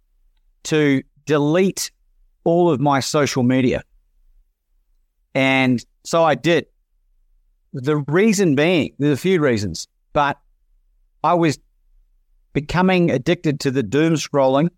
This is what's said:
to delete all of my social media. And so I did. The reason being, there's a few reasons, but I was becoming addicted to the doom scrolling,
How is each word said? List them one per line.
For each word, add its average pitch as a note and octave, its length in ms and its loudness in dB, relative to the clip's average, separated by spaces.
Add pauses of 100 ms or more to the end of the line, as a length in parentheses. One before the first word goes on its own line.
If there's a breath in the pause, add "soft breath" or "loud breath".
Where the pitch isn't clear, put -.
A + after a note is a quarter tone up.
(640)
to D3 380 0 (240)
delete D#3 640 0 (540)
all E3+ 260 2
of C3+ 100 0
my C#3 200 0
social C3+ 420 -2
media. B2+ 400 0 (1500)
And C3 500 0 (200)
so E3+ 200 0
I D3+ 120 2
did. D#3+ 300 0 (1080)
The D3 260 -4
reason F3+ 560 0
being, D3+ 440 0
there's C#3+ 200 0
a - 20 -14
few F#3 200 0
reasons, G#2+ 480 -2 (240)
but C#3+ 260 -2 (840)
I E3 120 0
was E3 240 0 (920)
becoming F3 580 0
addicted E3 500 -2
to C#3+ 100 -2
the C3 120 0
doom D3 320 0
scrolling, C#3 640 0